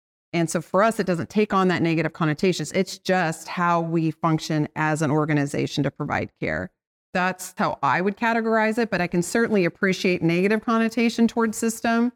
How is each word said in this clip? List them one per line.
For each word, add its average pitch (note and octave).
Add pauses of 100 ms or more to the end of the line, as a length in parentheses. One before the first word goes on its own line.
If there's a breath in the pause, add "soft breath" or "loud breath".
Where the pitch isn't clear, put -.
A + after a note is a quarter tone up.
(320)
And E3
so E3+
for F#3+
us, A3
it G#3+
doesn't E3+
take G#3+
on F#3+
that E3+
negative D#3+
connotations. D#3+
It's -
just F3+
how F3
we E3
function D#3
as D#3
an D3
organization D3
to D3
provide - (100)
care. D#3 (420)
That's F#3
how F3+
I C#3
would G3
categorize A3+
it, A3+
but F3+
I F3
can F3
certainly G#3
appreciate F3+
negative F#3
connotation A3+
towards A3+
system. A#3